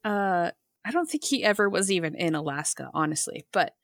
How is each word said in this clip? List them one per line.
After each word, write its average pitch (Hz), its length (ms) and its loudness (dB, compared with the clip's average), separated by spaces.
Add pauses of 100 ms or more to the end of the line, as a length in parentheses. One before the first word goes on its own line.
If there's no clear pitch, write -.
uh, 196 480 2 (320)
I 214 80 -6
don't 330 180 0
think 302 160 -4
he - 180 0
ever 208 260 4
was 196 220 0
even 165 240 0
in 165 200 0
Alaska, 143 580 -4
honestly, 156 600 0
but - 300 2